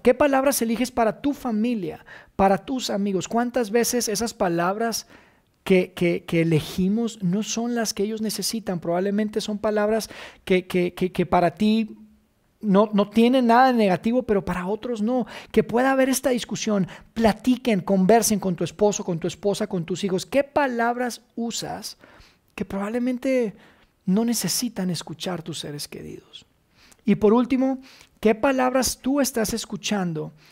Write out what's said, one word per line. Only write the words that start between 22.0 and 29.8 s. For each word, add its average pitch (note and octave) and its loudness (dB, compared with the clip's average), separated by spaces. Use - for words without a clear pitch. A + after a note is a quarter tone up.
que G3 -8
probablemente A#3+ -2
no G3 2
necesitan A3 -2
escuchar E3 -8
tus D#3+ -10
seres D3 -10
queridos? - -16
Y G3+ 4
por G#3+ 4
último, C4 2
¿Qué A3 2
palabras B3+ 0
tú C#4 0
estás A#3 -2
escuchando F3 -6